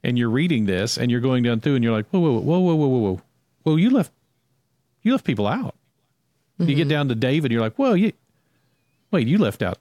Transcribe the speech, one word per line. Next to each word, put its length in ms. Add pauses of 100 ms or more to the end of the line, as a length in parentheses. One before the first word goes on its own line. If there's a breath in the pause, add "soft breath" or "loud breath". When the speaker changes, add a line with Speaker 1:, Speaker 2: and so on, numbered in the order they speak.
Speaker 1:
and 140
you're 120
reading 380
this 300
and 140
you're 100
going 220
down 160
through 160
and 80
you're 100
like, 160
"Whoa, 100
whoa, 100 (100)
whoa, 200
whoa, 160
whoa, 120
whoa, 120
whoa. 220 (420)
Whoa, 120
you 140
left, 220 (920)
you 100
left 140
people 220
out." 280 (840)
You 80
get 160
Speaker 2:
Mm-hmm. 60
Speaker 1:
down 200
to 60
David, 360
you're 100
like, 140
"Whoa, 200
you, 180 (1000)
wait, 160
you 120
left 240
out 180